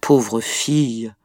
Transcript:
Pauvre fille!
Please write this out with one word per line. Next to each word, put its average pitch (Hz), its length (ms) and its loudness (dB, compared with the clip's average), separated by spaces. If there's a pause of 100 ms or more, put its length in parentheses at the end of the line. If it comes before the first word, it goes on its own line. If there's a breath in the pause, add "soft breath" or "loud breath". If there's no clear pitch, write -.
Pauvre 113 400 2
fille! 117 720 -2 (120)